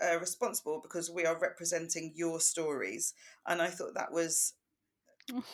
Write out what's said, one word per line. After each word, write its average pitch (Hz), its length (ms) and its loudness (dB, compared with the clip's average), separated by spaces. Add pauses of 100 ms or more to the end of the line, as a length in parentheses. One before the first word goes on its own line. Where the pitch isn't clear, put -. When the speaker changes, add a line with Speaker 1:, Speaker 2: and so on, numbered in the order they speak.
Speaker 1:
uh, 170 160 4
responsible 165 600 -2
because 170 300 -6
we 170 160 0
are 165 140 4
representing 165 720 -2
your 165 260 0
stories." 131 720 0 (340)
And 170 160 2
I 175 80 2
thought - 240 -6
that - 160 -2
was 165 420 2 (800)
Speaker 2:
Oh. 247 120 -4 (100)